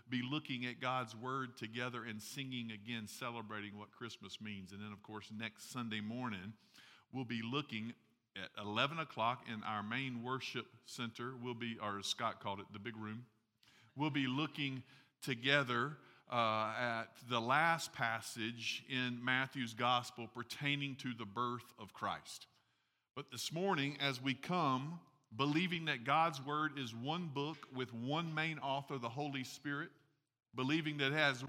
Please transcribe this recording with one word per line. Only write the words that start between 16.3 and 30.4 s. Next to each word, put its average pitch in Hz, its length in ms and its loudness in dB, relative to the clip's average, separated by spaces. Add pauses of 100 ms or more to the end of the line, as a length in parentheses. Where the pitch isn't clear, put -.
uh, 110 500 4
at 117 280 0 (200)
the 120 120 4
last 151 520 4
passage 113 960 -2
in 123 340 0
Matthew's 127 520 2
gospel 123 600 2
pertaining 143 600 -2
to 127 160 -4
the 113 140 -6
birth 120 520 -2
of 104 140 -12
Christ. - 540 -4 (680)
But 143 160 -8
this - 220 -4
morning, 151 480 2
as 135 220 2
we 135 100 4
come, 147 680 2 (380)
believing 160 500 4
that 131 180 0
God's 151 380 4
word 147 360 0
is 117 160 -4
one 151 400 -2
book 147 240 -2 (180)
with 123 160 -2
one 147 420 0
main 156 260 0
author, 139 360 -2
the 117 140 -2
Holy 139 340 -2
Spirit, 143 460 -4 (640)